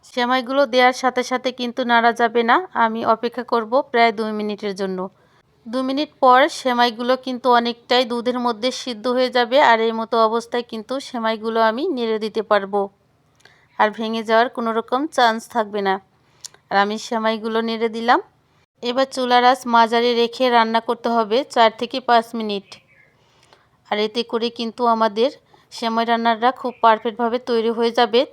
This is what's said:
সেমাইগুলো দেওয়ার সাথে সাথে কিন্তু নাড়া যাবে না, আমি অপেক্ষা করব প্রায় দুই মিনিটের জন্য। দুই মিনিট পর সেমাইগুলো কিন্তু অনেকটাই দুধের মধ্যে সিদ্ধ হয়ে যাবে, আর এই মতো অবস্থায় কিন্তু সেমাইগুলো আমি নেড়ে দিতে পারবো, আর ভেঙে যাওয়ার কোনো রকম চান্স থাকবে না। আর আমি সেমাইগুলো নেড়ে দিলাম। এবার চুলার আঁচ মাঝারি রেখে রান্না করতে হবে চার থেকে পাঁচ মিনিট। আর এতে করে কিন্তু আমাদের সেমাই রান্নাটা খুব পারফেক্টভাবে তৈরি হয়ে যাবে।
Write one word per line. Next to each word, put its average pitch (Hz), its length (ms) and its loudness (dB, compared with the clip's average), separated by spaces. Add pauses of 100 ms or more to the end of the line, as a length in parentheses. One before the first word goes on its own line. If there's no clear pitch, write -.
সেমাইগুলো 254 560 0 (120)
দেওয়ার 254 280 4
সাথে 254 220 0
সাথে 254 260 -4 (100)
কিন্তু 247 260 -6
নাড়া 233 340 2
যাবে 233 240 0
না, 233 120 4 (300)
আমি 226 140 -2 (140)
অপেক্ষা 233 300 -6 (100)
করব 220 180 -2 (200)
প্রায় 233 220 4
দুই 220 260 -6
মিনিটের 208 360 -6
জন্য। 190 240 -6 (680)
দুই 254 180 -6
মিনিট 269 260 -4 (140)
পর 254 160 8 (200)
সেমাইগুলো 240 540 0 (120)
কিন্তু 254 220 -4 (120)
অনেকটাই 240 460 0
দুধের 240 340 -4
মধ্যে 240 300 -2 (120)
সিদ্ধ 226 240 -10 (100)
হয়ে 254 220 0
যাবে, 240 240 2
আর 240 160 6 (100)
এই 226 120 -2
মতো 226 160 -4 (120)
অবস্থায় 233 440 -4
কিন্তু 220 220 -10 (140)
সেমাইগুলো 226 520 -4 (100)
আমি 233 140 -4 (120)
নেড়ে 226 240 -2
দিতে 214 240 -6
পারবো, 196 380 0 (1000)
আর 214 80 4 (100)
ভেঙে 226 260 -6
যাওয়ার 226 260 2
কোনো 240 280 -6
রকম 247 240 -4 (140)
চান্স 226 260 2 (140)
থাকবে 214 320 -4
না। 190 80 0 (720)
আর - 140 -4
আমি 208 120 -4 (120)
সেমাইগুলো 220 600 -2
নেড়ে 226 220 -2
দিলাম। 233 300 2 (640)
এবার 254 320 0
চুলার 247 360 2
আঁচ 262 80 0 (140)
মাঝারি 233 380 4 (100)
রেখে 233 280 -2
রান্না 226 380 2
করতে 240 220 -4
হবে 226 280 0 (160)
চার 226 240 4
থেকে 247 200 -6 (100)
পাঁচ 233 260 4
মিনিট। 214 340 -6 (1200)
আর 208 100 -2
এতে 214 240 -2
করে 233 240 -4 (120)
কিন্তু 233 280 -6
আমাদের 226 420 2 (420)
সেমাই 226 340 -2
রান্নাটা 233 440 0 (120)
খুব 240 200 -6
পারফেক্টভাবে 226 560 2 (120)
তৈরি 226 280 0
হয়ে 233 220 0
যাবে। 233 220 4 (120)